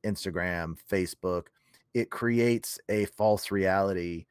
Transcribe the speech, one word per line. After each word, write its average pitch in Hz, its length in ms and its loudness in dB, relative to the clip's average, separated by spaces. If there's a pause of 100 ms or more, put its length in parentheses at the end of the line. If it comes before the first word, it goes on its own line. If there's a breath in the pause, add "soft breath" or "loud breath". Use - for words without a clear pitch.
Instagram, 87 720 -4 (120)
Facebook, 90 580 -2 (460 soft breath)
it 117 180 0
creates 117 680 0 (100)
a 104 160 2
false 107 460 2
reality 95 800 0